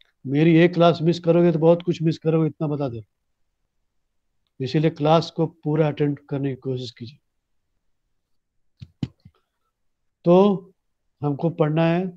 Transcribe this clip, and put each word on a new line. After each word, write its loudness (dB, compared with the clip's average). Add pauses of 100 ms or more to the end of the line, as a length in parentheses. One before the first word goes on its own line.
(260)
मेरी 2
एक 4
class 4
miss 0
करोगे 2
तो -2
बहुत 4
कुछ -4
miss -2
करोगे, -2
इतना -6
बता -4
दे -12
रहा -16
हूं। -20
इसीलिए 0
class 0
को -2 (180)
पूरा 0
attend -4 (100)
करने -6
की -8
कोशिश -10
कीजिए। -18 (3000)
तो 6 (840)
हमको -4
पढ़ना -2
है 0 (120)